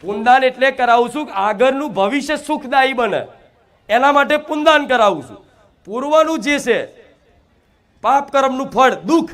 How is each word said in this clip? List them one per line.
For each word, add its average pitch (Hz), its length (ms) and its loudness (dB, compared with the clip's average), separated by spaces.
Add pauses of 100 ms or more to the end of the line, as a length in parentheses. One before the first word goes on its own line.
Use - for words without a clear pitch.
પુણ્યદાન 226 420 2
એટલે 254 260 0
કરાવું 240 400 2
છું 302 160 -8
કે - 60 -16
આગળનું 240 640 0
ભવિષ્ય 269 420 -2
સુખદાયી 269 560 -2
બને, 220 280 -2 (680)
એના 254 240 4
માટે 285 240 2
પુણ્યદાન 302 500 0
કરાવું 208 360 2
છું. 104 180 -20 (460)
પૂર્વનું 302 520 0
જે 285 200 -2
છે 226 200 -2 (1300)
પાપ 269 280 0
કર્મનું 269 380 0
ફળ 247 240 2 (100)
દુઃખ 311 300 0